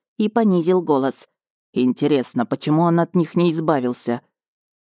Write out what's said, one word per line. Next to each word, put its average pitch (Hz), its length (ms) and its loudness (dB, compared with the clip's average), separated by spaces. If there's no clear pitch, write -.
и 214 120 0
понизил 185 540 2
голос. 135 440 -2
"Интересно, 127 720 0
почему 156 380 0
он 170 160 2
от 165 160 -2
них 170 200 -2
не 175 160 2
избавился?" 127 720 -2